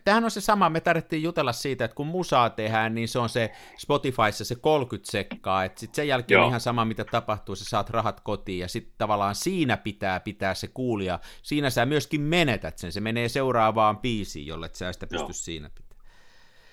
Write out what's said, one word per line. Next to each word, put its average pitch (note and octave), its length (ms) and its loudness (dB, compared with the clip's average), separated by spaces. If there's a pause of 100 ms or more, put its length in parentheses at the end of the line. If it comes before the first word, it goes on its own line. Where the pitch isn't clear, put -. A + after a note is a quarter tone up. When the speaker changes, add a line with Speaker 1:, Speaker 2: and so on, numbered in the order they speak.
Speaker 1:
tämähän A3 200 4
on A#3 60 0
se G#3+ 100 -6
sama, G3 300 4
me D#3+ 100 0
tarvittiin D#3+ 420 0
jutella D#3 300 0
siitä, B2+ 320 -2
että A2+ 100 -4
kun C#3+ 120 -4
musaa D#3 440 2
tehdään, A2 440 0
niin A#2 140 -2
se C3 100 -2
on A#2+ 100 2
se A2+ 240 0 (260)
Spotifyssa A#2+ 640 0
se A#2+ 100 -6
kolkyt C#3 500 2
sekkaa, F#2+ 600 -2
että - 160 -6
sit - 140 -12
sen D3+ 140 -2
jälkeen C3 280 2
Speaker 2:
Joo. - 80 6
Speaker 1:
on D#3 40 6
ihan A#2+ 120 0
sama, A#2+ 240 0
mitä A2 200 -4
tapahtuu, G#2 520 -4
sä F#2+ 80 -10
saat G#2 260 -2
rahat A2 300 -2
kotiin, F#2+ 380 -4
ja F2+ 100 -4
sit - 300 -8
tavallaan G2+ 360 2
siinä D3+ 420 0
pitää F#2+ 440 -2
pitää F#2+ 340 -2
se - 140 -8
kuulija, G2+ 520 -2 (220)
siinä D3 280 -2
sä B2 160 2
myöskin D3 340 0
menetät D3 580 2
sen, F2 140 -8
se G2+ 80 -6
menee A#2 280 -2
seuraavaan A2 680 4
biisiin, G2+ 480 -4
jolle D#2+ 260 -8
sä F2+ 200 -6
sitä - 140 -12
pysty E2 180 -4
Speaker 2:
Joo. F2 80 -8
Speaker 1:
siinä D#2 420 -10
pitää. - 140 -18 (840)